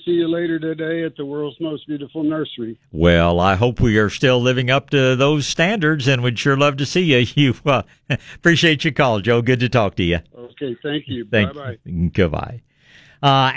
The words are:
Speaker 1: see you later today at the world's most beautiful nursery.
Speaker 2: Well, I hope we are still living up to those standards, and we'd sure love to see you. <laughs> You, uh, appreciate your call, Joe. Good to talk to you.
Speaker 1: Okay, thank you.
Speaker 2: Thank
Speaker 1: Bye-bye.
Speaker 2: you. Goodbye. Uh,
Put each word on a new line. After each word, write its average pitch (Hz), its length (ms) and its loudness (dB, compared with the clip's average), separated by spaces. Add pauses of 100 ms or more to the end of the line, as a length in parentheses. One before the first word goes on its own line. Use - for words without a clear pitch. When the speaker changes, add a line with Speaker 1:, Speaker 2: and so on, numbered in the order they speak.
Speaker 1:
see 175 80 -2
you 170 160 2
later 165 320 -2
today 160 420 -4
at 160 140 -6
the 147 80 -8
world's 147 360 -8
most 156 280 -8
beautiful 147 340 -8
nursery. 147 560 -4 (140)
Speaker 2:
Well, 85 480 2
I 95 160 2
hope 117 240 0
we 113 180 2
are 104 120 2
still 127 300 0
living 127 300 0
up 135 200 -2
to 131 260 2
those 143 300 0
standards, 160 600 0
and 131 160 2
we'd 120 160 -2
sure 139 180 2
love 139 200 2
to 139 100 -4
see 180 140 0
you. 131 300 4
<laughs> - 40 -10
You, 139 200 4 (120)
uh, 131 160 2 (540)
appreciate 165 480 2
your 160 80 -2
call, 117 280 0
Joe. 117 220 2
Good 120 180 2
to 123 100 0
talk 107 260 0
to 98 80 0
you. 85 140 2 (180)
Speaker 1:
Okay, 120 460 -10
thank 147 260 -6
you. 123 200 -8
Speaker 2:
Thank 104 260 0
Speaker 1:
Bye-bye. 135 300 -12
Speaker 2:
you. 85 260 -4
Goodbye. 87 500 -2 (600)
Uh, 135 340 4